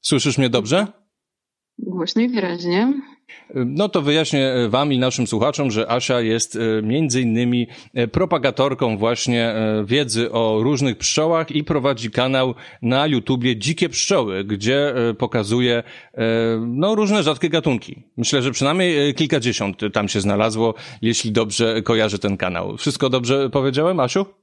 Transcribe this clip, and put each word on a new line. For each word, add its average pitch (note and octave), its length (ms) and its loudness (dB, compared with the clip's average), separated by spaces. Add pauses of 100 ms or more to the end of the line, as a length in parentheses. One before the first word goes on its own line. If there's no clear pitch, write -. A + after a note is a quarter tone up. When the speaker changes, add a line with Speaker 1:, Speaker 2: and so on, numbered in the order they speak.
Speaker 1:
Słyszysz C3+ 360 0
mnie C3 120 2
dobrze? B2+ 380 2 (880)
Speaker 2:
Głośno F#3 440 -4
i B3 80 2
wyraźnie. F#3 640 0 (640)
Speaker 1:
No C#3 340 0
to F3+ 120 0
wyjaśnię, C#3+ 540 2 (100)
y, A2 40 0
wam C#3 240 2
i B2+ 60 2
naszym B2+ 280 0
słuchaczom, C3 440 0
że A2 200 0
Asia B2 300 0
jest, A2+ 340 0
y, A2 280 0
między B2+ 380 0
innymi, A#2+ 460 0 (300)
y, A#2+ 100 0
propagatorką C3+ 880 0
właśnie, A#2 560 0 (280)
y, G2+ 40 -2
wiedzy A#2 460 0
o A2 320 2
różnych C3 340 0
pszczołach D#3+ 540 0
i D#3 120 -2
prowadzi B2 480 -2
kanał C3 440 0 (260)
na C3 260 2
YouTubie B2+ 500 0
Dzikie D#3+ 320 -2
Pszczoły, A2 540 0
gdzie, A#2 680 0
y, A2+ 40 -2
pokazuje, A#2 720 0
y, - 360 -18 (480)
no, D#3 280 0
różne G#3 280 2
rzadkie D#3 260 0
gatunki. C#3+ 540 -2 (140)
Myślę, B2+ 240 0
że C3 100 0
przynajmniej, D3 580 0
y, C#3 40 -2
kilkadziesiąt A#2+ 680 -2 (120)
tam G2+ 140 0
się G2+ 140 0
znalazło, A2 520 2 (280)
jeśli A2+ 300 0
dobrze A2 500 0
kojarzę G#2+ 380 2
ten G2 180 0
kanał. F#2 400 -4
Wszystko C#3 320 -2
dobrze B2+ 400 0
powiedziałem, C#3+ 500 0
Asiu? F#3+ 260 0 (180)